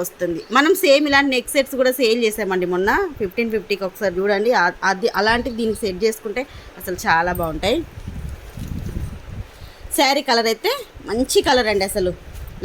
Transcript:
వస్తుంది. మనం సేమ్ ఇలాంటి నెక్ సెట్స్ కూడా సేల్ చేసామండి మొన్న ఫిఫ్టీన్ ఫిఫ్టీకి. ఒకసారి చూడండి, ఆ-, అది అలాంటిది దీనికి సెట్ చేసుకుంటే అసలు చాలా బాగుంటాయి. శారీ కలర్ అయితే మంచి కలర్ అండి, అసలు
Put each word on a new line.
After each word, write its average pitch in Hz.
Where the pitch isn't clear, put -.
వస్తుంది. 175
మనం 302
సేమ్ 294
ఇలాంటి 277
నెక్ 247
సెట్స్ 277
కూడా 254
సేల్ 240
చేసామండి 190
మొన్న 185
ఫిఫ్టీన్ 226
ఫిఫ్టీకి. 196
ఒకసారి 185
చూడండి, 208
ఆ-, 175
అది 190
అలాంటిది 233
దీనికి 220
సెట్ 185
చేసుకుంటే 220
అసలు 185
చాలా 175
బాగుంటాయి. 170
శారీ 277
కలర్ 226
అయితే 359
మంచి 254
కలర్ 247
అండి, 196
అసలు 180